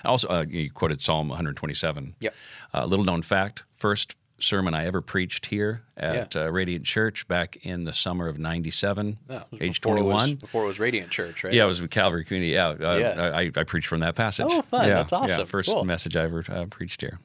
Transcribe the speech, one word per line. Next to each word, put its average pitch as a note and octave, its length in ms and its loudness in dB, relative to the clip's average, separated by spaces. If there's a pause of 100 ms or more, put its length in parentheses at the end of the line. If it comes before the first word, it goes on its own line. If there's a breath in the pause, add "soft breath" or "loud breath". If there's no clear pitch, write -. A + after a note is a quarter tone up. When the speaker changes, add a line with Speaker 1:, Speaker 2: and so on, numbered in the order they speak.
Speaker 1:
Also, A#2+ 240 4
uh, F2 200 2
you D#2+ 220 -2
quoted D#2 300 -2
Psalm D#2 280 2
one C#2 80 -6
hundred D#2 200 -4
twenty-seven. D2 640 -2
Speaker 2:
Yep. G#2+ 140 -4 (400 loud breath)
Speaker 1:
Uh, C2 100 0
little F#2+ 200 2
known F2 180 2
fact, G2 400 0 (120)
first - 400 0 (280)
sermon F#2+ 320 2
I D#2 120 0
ever F2+ 140 -2
preached - 460 -4
here G#2 360 -2 (140)
at, - 380 -4
Speaker 2:
Yeah. D#2 100 0
Speaker 1:
uh, D#2+ 60 0
Radiant F2 340 -2
Church A2 440 0
back F2 340 0
in F2 220 -6
the D#2 80 -4
summer F2+ 360 0
of D2+ 100 -6
ninety-seven, F#2 800 -2 (100)
Speaker 2:
Yeah, C3 80 -10
it - 140 -12
was A2+ 100 -14
Speaker 1:
age F2 200 -2
Speaker 2:
before G#2+ 180 2
it G2+ 40 4
was, G2 120 4
Speaker 1:
twenty-one. B2+ 220 4
Speaker 2:
before A2+ 280 -2
it - 20 0
was F#2+ 140 -4
Radiant A2 300 0
Church, E2+ 340 -6
right? F#2 100 0
Speaker 1:
Yeah, A2+ 100 8
it G2+ 40 6
was F2 120 0 (100)
Calvary F2 340 2
Community. F2+ 280 0
Yeah, E2+ 160 4
uh, D#2 280 0
Speaker 2:
Yeah. F2 400 2
Speaker 1:
I, E2+ 40 2 (140)
I E2 100 2
preached D#2+ 240 -2
from E2 120 0
that E2 160 0
passage. A2+ 320 0
Speaker 2:
Oh, E4+ 140 2
fun. - 260 2
Speaker 1:
Yeah, G2+ 80 6
Speaker 2:
That's D3 160 0
Speaker 1:
yeah, E3+ 60 2
Speaker 2:
awesome. F2+ 280 2
Speaker 1:
first F#2+ 240 0
Speaker 2:
Cool. F#3 140 2
Speaker 1:
message E2+ 320 -2
I D#2+ 80 4
ever, E2 240 -2
uh, F2+ 180 -6
preached F#2 340 -10
here. - 240 -8